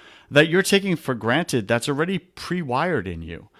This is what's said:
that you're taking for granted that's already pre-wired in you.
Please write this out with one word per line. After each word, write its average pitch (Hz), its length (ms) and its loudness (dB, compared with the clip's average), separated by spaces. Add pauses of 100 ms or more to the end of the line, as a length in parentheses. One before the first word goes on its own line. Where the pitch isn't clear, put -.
(300)
that 151 180 6
you're 156 140 4
taking 196 320 2
for 131 200 -4
granted 117 520 0
that's 117 220 0
already 160 300 -2
pre-wired 147 920 -4
in 82 140 -8
you. 82 260 -12 (120)